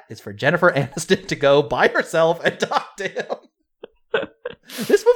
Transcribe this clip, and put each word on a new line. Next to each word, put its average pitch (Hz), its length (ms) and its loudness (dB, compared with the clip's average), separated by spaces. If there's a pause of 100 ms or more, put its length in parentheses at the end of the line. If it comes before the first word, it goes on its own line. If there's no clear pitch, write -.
is 110 120 -16
for 104 120 -14
Jennifer 160 400 2
<laughs> - 20 -8
Aniston - 540 -2
to 151 80 -4
go 139 260 6
by 135 260 0
herself 165 540 0
and 190 160 -2
talk - 380 -4
to 190 120 -8
him. - 180 -10 (880)
<laughs> - 140 -4 (580)
This - 180 2 (100)